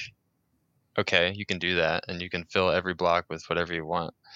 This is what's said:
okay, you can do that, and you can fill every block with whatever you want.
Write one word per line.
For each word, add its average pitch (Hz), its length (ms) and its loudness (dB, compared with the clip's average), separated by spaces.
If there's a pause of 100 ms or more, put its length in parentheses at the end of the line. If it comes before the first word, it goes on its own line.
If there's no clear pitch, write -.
(1000)
okay, 92 360 4
you 104 120 -10
can 92 120 -2
do 90 180 0
that, 82 320 2
and 87 140 -6
you 90 80 -10
can 87 140 -6
fill 92 260 2
every 90 240 2
block 87 360 2
with 82 180 -8
whatever 85 260 0
you 80 120 -4
want. 85 280 -4 (220)